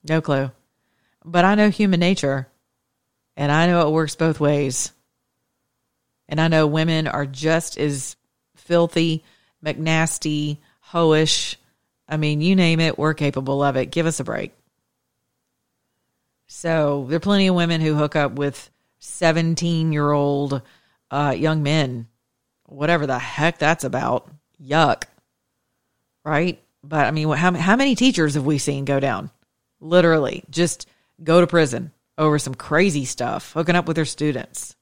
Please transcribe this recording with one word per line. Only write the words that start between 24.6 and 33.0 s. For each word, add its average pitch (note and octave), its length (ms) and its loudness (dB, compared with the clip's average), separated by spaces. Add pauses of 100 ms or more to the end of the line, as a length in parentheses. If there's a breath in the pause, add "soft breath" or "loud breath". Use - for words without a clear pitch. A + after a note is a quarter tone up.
Yuck. C#3+ 420 2 (1200)
Right? D#3 340 -2 (240)
But, D3 240 -2
I B2+ 40 0
mean, D#3 180 -2
how, E3 240 2
how F#3 240 2
many C4+ 200 2
teachers E3+ 380 2
have C#3 120 -2
we D3+ 100 2
seen C#3 300 -4
go C#3 120 0
down? A2+ 320 -4 (480)
Literally, E3 680 2
just D#3+ 400 -2 (340)
go E3 200 6
to E3+ 40 4
prison D3 460 0 (240)
over D3+ 220 2
some C3 160 -6
crazy D3+ 500 0